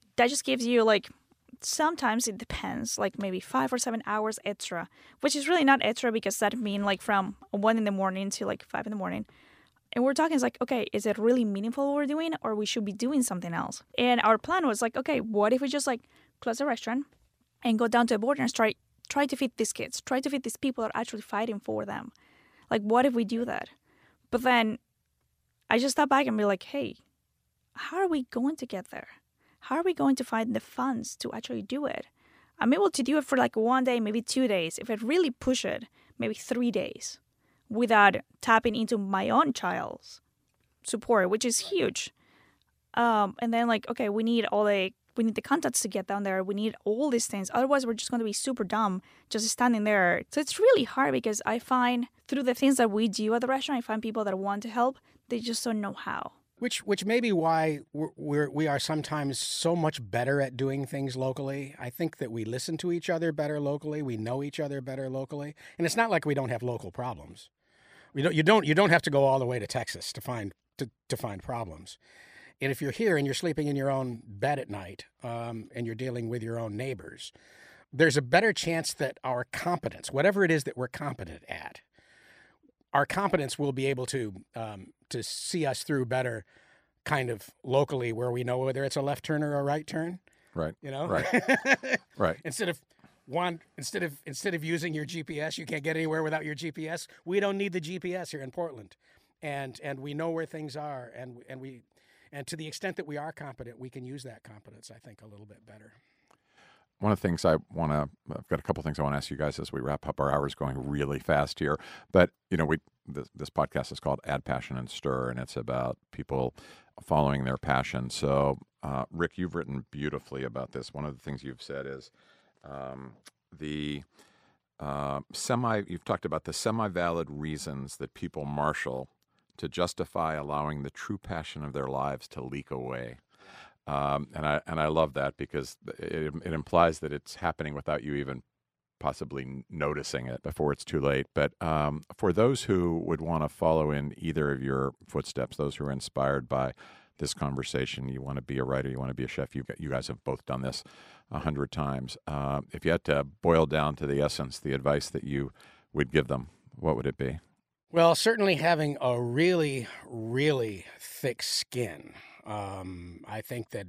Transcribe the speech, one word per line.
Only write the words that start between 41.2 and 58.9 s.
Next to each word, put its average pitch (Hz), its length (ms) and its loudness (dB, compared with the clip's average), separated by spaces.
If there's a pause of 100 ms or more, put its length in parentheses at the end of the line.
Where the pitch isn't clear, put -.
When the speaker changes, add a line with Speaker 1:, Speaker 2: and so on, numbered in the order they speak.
Speaker 1:
which 220 160 2
is - 260 0
huge." 240 420 0 (800)
Um, 220 460 2
and 233 140 0
then, 233 140 4
like, 220 220 2
"Okay, 233 200 -2
we 208 120 0
need 226 260 4
all 208 180 4
the, 196 280 4 (220)
we 233 80 2
need 220 120 2
the - 60 -4
contacts 277 400 2
to 233 60 0
get 190 180 -4
down 202 180 -2
there. 190 200 0
We 196 100 -2
need 208 220 -2 (100)
all 240 240 2
these 233 160 2
things. 196 280 -4
Otherwise, 269 340 4
we're 233 60 2
just - 180 -6
gonna 240 120 0
be 208 100 -2
super 254 300 -2
dumb 196 380 0 (280)
just 220 180 -2
standing 233 380 4
there." 190 440 6
So 294 120 0
it's - 180 -2
really 427 240 8
hard 269 300 2
because 226 320 0
I 226 120 2
find 247 500 2 (200)
through 277 160 -2
the 247 100 2
things 269 240 6
that 226 140 6
we 214 160 4
do 214 260 0
at 233 80 2
the 247 60 0
restaurant, 269 320 0
I - 20 -2
find 220 220 -4
people 220 220 -2
that 190 120 0
want 202 260 -2
to 233 60 -8
help. 240 300 2 (300)
They 240 100 -2
just 233 240 -4
don't 220 180 0
know 202 120 -4
how. - 400 -8 (260)
Speaker 2:
Which, - 260 -2
which 196 180 2
may 226 160 4
be 233 140 2
why 160 460 4 (120)
we're, 151 240 -4
we're, 147 340 2
we 151 180 2
are 143 120 2
sometimes 147 580 -2